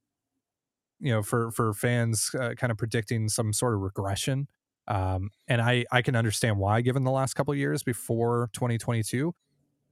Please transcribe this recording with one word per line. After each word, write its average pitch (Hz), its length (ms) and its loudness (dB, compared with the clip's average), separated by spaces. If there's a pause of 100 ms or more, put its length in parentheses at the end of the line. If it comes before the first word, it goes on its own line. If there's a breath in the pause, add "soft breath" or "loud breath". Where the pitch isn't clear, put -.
(1000)
you 151 120 -2
know, 107 120 2
for, 117 280 0
for 113 220 0
fans, 117 640 0
uh, 120 180 -2
kinda 120 180 -2
predicting 110 540 -2
some 107 240 0
sort 120 200 0
of 104 80 2
regression, 98 640 -2 (400)
um, 95 440 0 (160)
and 120 140 2
I, 120 300 2
I 127 120 4
can 131 120 0
understand 113 440 2
why 101 220 4
given 127 220 0
the 131 80 2
last 135 220 0
couple 143 180 0
of 143 60 -2
years 143 260 0
before 120 720 0
twenty 120 240 0
twenty-two, 120 560 -2 (580)